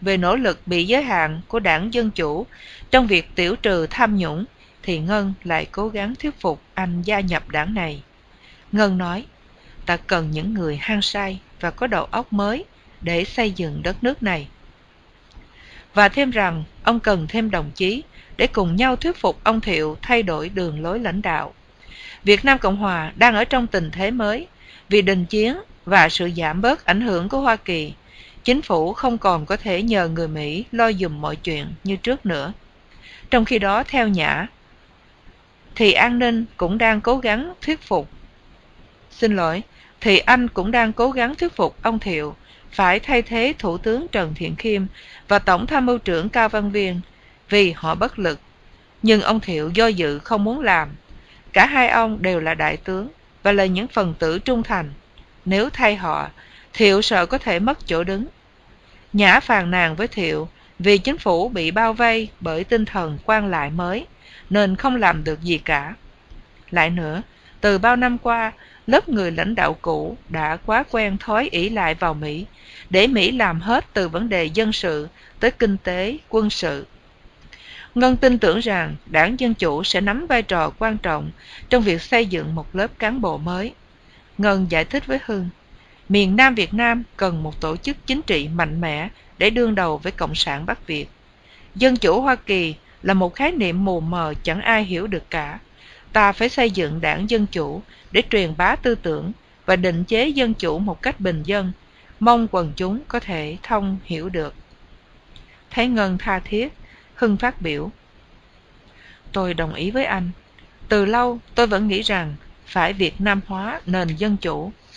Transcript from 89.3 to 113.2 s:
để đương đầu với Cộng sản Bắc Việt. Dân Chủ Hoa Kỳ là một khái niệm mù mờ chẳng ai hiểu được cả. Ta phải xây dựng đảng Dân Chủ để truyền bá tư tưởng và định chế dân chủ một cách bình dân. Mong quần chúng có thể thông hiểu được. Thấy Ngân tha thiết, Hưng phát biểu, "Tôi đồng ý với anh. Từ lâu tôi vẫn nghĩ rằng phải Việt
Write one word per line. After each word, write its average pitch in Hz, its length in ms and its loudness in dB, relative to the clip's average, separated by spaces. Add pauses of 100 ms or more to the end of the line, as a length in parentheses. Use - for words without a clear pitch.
để 202 120 4
đương 226 240 2
đầu 165 240 0
với 175 140 -6
Cộng 156 220 -4
sản 147 320 -4
Bắc 214 200 -6
Việt. 147 200 -6 (680)
Dân 254 220 4
Chủ 208 240 2
Hoa 262 160 2
Kỳ 175 380 -2 (280)
là 190 120 0
một 180 200 2
khái 294 180 -2
niệm 190 320 -2
mù 180 160 0
mờ 160 420 -4
chẳng 170 180 -4
ai 220 240 2
hiểu 185 220 -4
được 196 240 -8
cả. 156 280 -6 (540)
Ta 202 200 6
phải 226 160 0
xây 240 220 2
dựng 165 300 -2
đảng 165 300 -2
Dân 214 160 2
Chủ 160 360 -6 (300)
để 233 180 4
truyền 170 260 2
bá 190 200 2
tư 240 180 0
tưởng 160 380 -4 (340)
và 185 100 4
định 180 280 0
chế 233 240 0
dân 254 260 0
chủ 165 240 -2
một 196 240 -4
cách - 180 -4
bình 170 220 -2
dân. 190 300 -2 (480)
Mong 233 300 4
quần 170 260 -2
chúng 196 320 -4
có 240 120 -4
thể 160 420 -8
thông 196 420 -2
hiểu 165 240 -6
được. 160 260 -4 (1160)
Thấy 240 160 0
Ngân 202 320 0
tha 196 200 -2
thiết, 220 340 -4 (420)
Hưng 214 220 2
phát 247 260 -2
biểu, 156 280 -6 (1400)
"Tôi 180 220 -2
đồng 165 200 -4
ý 180 160 -4
với 262 140 -2
anh. 180 260 -4 (580)
Từ 208 160 4
lâu 240 340 0 (160)
tôi 240 120 4
vẫn 208 220 0
nghĩ 196 140 0
rằng 170 320 -2 (320)
phải 180 260 0
Việt 190 280 -2